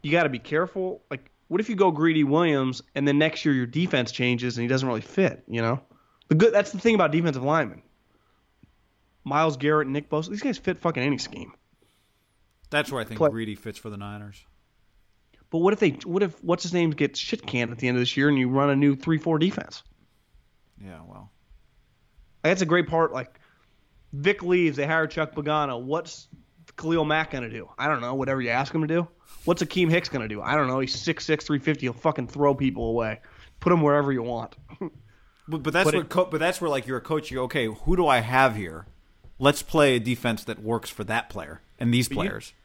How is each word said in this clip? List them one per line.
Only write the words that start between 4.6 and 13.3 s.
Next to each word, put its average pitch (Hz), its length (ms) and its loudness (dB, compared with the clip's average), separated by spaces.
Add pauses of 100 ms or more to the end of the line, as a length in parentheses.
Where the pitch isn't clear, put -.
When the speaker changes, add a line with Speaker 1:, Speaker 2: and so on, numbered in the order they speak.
Speaker 1:
he 120 40 -2
doesn't 131 200 0
really 113 140 -2
fit, - 460 -2
you 117 160 -4
know? 120 160 0 (480)
The 156 80 4
good, 220 180 6
that's 202 180 2
the 190 80 -10
thing 233 140 4
about 170 180 4
defensive 151 320 0
linemen. 143 380 0 (1400)
Myles 147 340 2
Garrett 147 300 2
and 135 60 -6
Nick 147 160 -6
Bosa, 160 200 -4
these 208 120 -8
guys 247 180 -4
fit 180 180 -4
fucking 156 240 -2
any 135 160 0
scheme. - 360 -12 (1160)
Speaker 2:
That's 147 200 -2
where 127 100 -4
I 107 40 -6
think 110 140 -12
Speaker 1:
Play- 151 100 4
Speaker 2:
Greedy 113 260 -6